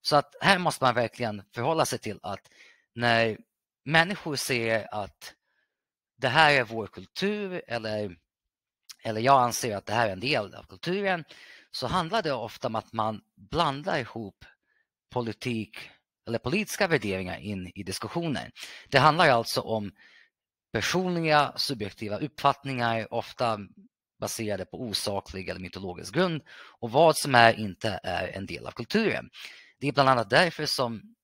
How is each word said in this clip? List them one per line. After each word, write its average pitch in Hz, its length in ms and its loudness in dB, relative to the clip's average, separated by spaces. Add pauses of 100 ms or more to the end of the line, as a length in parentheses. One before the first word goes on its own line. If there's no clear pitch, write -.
Så - 140 2
att - 240 2
här 185 180 4
måste 165 260 0
man 123 100 4
verkligen 110 480 -2 (120)
förhålla 139 320 2
sig 120 120 -6
till 101 240 -10
att - 280 -10 (440)
när 117 440 2 (460)
människor 160 520 0
säger 113 580 -2
att - 400 -10 (840)
det 135 120 -2
här 147 240 6
är 135 120 4
vår 110 220 -4
kultur 185 800 -6
eller, 107 500 -4 (840)
eller 110 180 -4
jag 131 220 6
anser 117 340 -2
att 98 100 -8
det 104 60 -4
här 113 160 2
är 98 40 -2
en 92 80 -8
del 113 340 -2
av - 80 -16
kulturen, 180 640 -4 (480)
så - 140 -6
handlar 180 360 0
det 160 100 -2
ofta 117 360 -6
om 110 60 -4
att 110 180 -6
man 110 280 -2 (160)
blandar 151 640 -2
ihop 113 460 -10 (680)
politik 113 680 -6 (500)
eller 113 120 -4
politiska 190 480 -2
värderingar 98 520 0
in 95 360 -8
i 98 80 -10
diskussionen. 98 680 -6 (380)
Det 135 100 4
handlar 156 300 6
alltså 120 320 2
om 107 320 -4 (800)
personliga, 170 840 2
subjektiva 104 640 -6
uppfattningar, 123 960 -2
ofta 113 440 -2 (640)
baserade 104 440 -4
på 90 180 -12
osaklig 98 680 -6
eller 90 120 -8
mytologisk 92 540 -12
grund, 165 280 -2 (380)
och 117 100 -8
vad 151 260 6
som 139 180 -2
är 113 260 8
inte 101 420 -6
är 92 260 -4
en 95 180 -8
del 65 200 -10
av - 40 -8
kulturen. 120 600 -2 (480)
Det 135 100 -2
är 143 40 -2
bland 139 160 6
annat 117 220 4
därför 156 360 4
som 117 580 -4